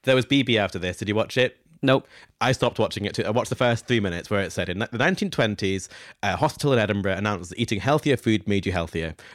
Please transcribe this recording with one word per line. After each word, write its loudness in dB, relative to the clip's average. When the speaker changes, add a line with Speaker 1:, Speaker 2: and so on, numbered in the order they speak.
Speaker 1:
There 4
was 2
B 4
B 2
after 0
this. -4
Did -6
you 0
watch -2
it? 2
Speaker 2:
Nope. 4
Speaker 1:
I 2
stopped 0
watching -2
it -4
too. -2
I -2
watched -2
the -4
first 0
three 2
minutes -4
where 2
it -4
said, -4
"In -6
the -4
nineteen 0
twenties, 0
a 0
hospital 0
in 4
Edinburgh 0
announced -4
that -10
eating -2
healthier 2
food 0
made 0
you -2
healthier." -4